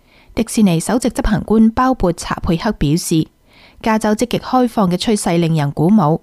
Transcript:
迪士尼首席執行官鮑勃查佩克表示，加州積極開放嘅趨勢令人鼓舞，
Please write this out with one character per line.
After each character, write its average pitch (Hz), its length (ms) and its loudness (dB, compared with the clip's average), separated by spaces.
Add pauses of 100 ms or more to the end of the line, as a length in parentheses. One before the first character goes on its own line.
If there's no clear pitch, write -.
(360)
迪 226 140 -2
士 - 140 -2
尼 175 140 4
首 196 220 -2
席 247 100 -2
執 - 160 -2
行 202 200 0
官 226 260 4
鮑 254 240 0
勃 180 160 0
查 - 240 -8
佩 170 220 -2
克 214 160 -4
表 147 240 0
示， 160 280 -2 (560)
加 220 160 0
州 214 120 -2
積 220 180 0
極 202 120 -4
開 247 280 0
放 196 240 0
嘅 180 60 0
趨 214 200 -2
勢 175 200 -2
令 165 180 0
人 143 160 -2
鼓 151 160 0
舞， 175 360 2